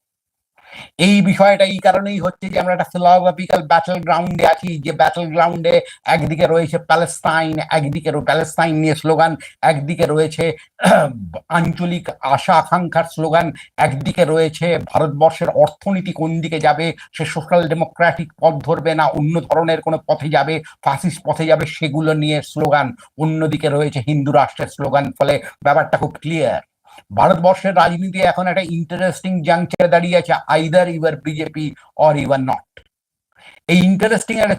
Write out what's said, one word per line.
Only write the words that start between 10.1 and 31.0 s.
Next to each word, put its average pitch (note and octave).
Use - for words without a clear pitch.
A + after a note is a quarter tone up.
<clears throat> C3+
আঞ্চলিক E3+
আশা C3+
আকাঙ্ক্ষার E3
স্লোগান, D#3+
একদিকে C3+
রয়েছে D#3+
ভারতবর্ষের D#3+
অর্থনীতি F3+
কোন D#3+
দিকে D#3
যাবে, D3+
সে -
সোশ্যাল F3
ডেমোক্রেটিক E3
পথ D#3+
ধরবে D3+
না D#3
অন্য D3+
ধরনের D#3+
কোনো D#3+
পথে D3+
যাবে, D3+
ফাসিস্ট C#3
পথে D#3
যাবে, D#3
সেগুলো D#3
নিয়ে D3+
স্লোগান। C#3+
অন্যদিকে D#3
রয়েছে C#3+
হিন্দু C#3+
রাষ্ট্রের C#3+
স্লোগান। C#3
ফলে C#3
ব্যাপারটা D3
খুব -
ক্লিয়ার। C#3+
ভারতবর্ষের F3
রাজনীতি F3
এখন F3+
একটা F3+
ইন্টারেস্টিং F3
জাংচারে F3
দাঁড়িয়ে F3
আছে, E3
either D#3+
you D#3+